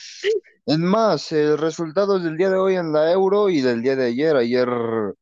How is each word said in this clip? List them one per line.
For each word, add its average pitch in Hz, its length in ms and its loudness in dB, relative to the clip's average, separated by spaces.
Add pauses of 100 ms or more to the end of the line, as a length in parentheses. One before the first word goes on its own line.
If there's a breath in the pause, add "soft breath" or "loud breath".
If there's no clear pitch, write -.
(680 loud breath)
En 160 180 0
más, 196 480 2
el 151 260 2
resultado 170 640 0
del 160 160 -4
día 190 140 0
de 190 80 0
hoy 190 180 0
en 165 160 -2
la 156 200 2
Euro 196 380 2
y 160 100 0
del 123 220 0
día 135 140 0
de 131 100 0
ayer, 143 300 0
ayer, 123 320 0 (540)